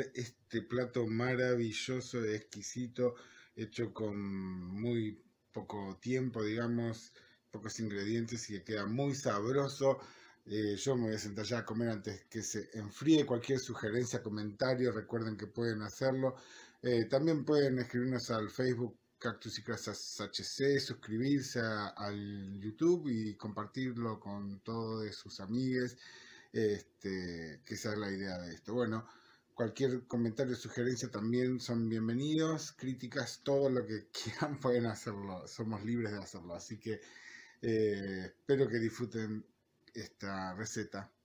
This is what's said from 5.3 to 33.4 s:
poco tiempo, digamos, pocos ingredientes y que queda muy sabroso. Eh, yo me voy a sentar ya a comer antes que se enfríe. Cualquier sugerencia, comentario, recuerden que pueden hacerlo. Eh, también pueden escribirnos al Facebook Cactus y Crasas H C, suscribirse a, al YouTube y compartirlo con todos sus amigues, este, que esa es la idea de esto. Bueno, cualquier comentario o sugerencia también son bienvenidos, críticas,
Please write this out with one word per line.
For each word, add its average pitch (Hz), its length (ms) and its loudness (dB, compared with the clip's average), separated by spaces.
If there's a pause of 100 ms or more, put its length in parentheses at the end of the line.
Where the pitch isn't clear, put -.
poco 98 480 -6
tiempo, 123 420 0
digamos, 117 720 -2 (380)
pocos 107 300 -8
ingredientes 110 680 -2
y 104 40 -6
que 92 100 -8
queda 107 220 -2
muy 135 280 0
sabroso. 135 840 4 (460)
Eh, 104 300 0
yo 135 200 2
me 120 80 4
voy 110 100 2
a 107 40 -2
sentar 104 280 -4
ya 117 120 0
a 110 60 -4
comer 117 260 0
antes 101 360 -4
que 110 160 -6
se 101 320 -4
enfríe. 135 500 6
Cualquier 131 360 2
sugerencia, 117 640 -2
comentario, 110 680 2
recuerden 110 440 -2
que 104 100 -6
pueden 113 360 0
hacerlo. 131 540 2 (460)
Eh, 120 240 6
también 143 380 4
pueden 143 340 6
escribirnos 123 520 0
al 107 200 0
Facebook 123 480 0 (200)
Cactus 110 400 -4
y 107 40 -8
Crasas - 580 -6
H 98 240 -4
C, 139 360 2
suscribirse 127 800 0
a, 107 280 0
al 101 720 -6
YouTube 151 480 2
y 110 280 0
compartirlo 113 840 -4
con 101 400 -6
todos 110 560 -4
sus - 240 -14
amigues, 127 560 0 (560)
este, 92 1120 -2
que 110 100 -8
esa 104 180 -4
es 104 60 -2
la 101 120 -2
idea 95 280 -4
de 87 160 -8
esto. 110 200 -8
Bueno, 113 320 0 (480)
cualquier 123 520 0
comentario 120 460 0
o 117 40 0
sugerencia 120 540 -2
también 123 480 2
son 113 300 0
bienvenidos, 147 840 2
críticas, 131 720 -4